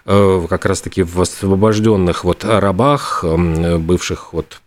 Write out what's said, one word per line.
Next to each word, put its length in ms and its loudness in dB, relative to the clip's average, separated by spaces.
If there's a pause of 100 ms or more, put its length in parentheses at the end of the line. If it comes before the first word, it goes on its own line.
э, 420 2
как 160 -4
раз-таки 380 -2
в 180 -2
освобождённых 1040 2
вот 220 -2
рабах, 800 0
м, 600 0
бывших 500 -4
вот 340 -8